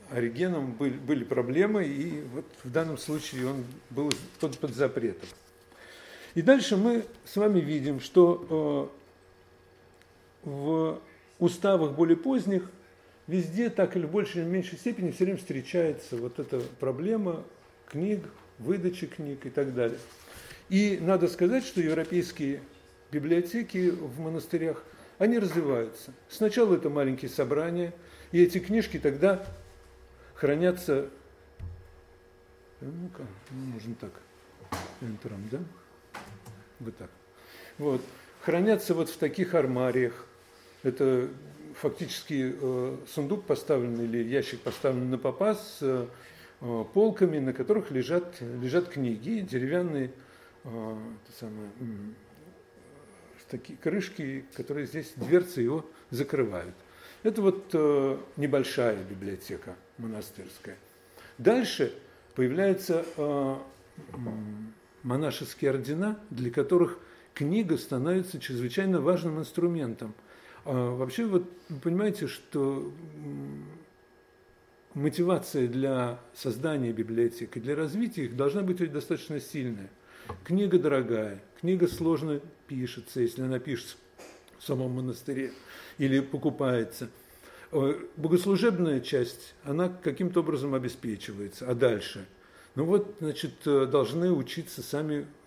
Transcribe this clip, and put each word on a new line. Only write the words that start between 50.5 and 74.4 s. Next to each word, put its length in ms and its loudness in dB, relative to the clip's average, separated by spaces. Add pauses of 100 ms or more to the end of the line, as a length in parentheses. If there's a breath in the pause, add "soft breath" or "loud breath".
э, 40 -12
это 720 -10
самое, 320 -12 (100)
м, 340 -10 (1300)
такие 300 -10
крышки, 680 -4 (100)
которые 320 -6
здесь, 300 -8
дверцы 440 4
его 280 0 (220 loud breath)
закрывают. 640 -2 (480 loud breath)
Это 200 2
вот, 320 4
э, 440 4 (180)
небольшая 680 2
библиотека 720 -10 (220)
монастырская. 800 -12 (640 loud breath)
Дальше 540 4 (420 loud breath)
появляются, 720 2 (120)
э, 400 0 (580)
м, 600 -8 (280)
монашеские 680 -2
ордена, 460 -2 (120)
для 200 -4
которых 480 4 (360 loud breath)
книга 420 0
становится 640 -2
чрезвычайно 600 0
важным 380 2
инструментом. 760 -2 (500 loud breath)
А 300 0
вообще, 320 -2
вот 240 2 (180)
вы 120 -10
понимаете, 480 0
что, 640 -4 (240)
м, 480 -10 (1300)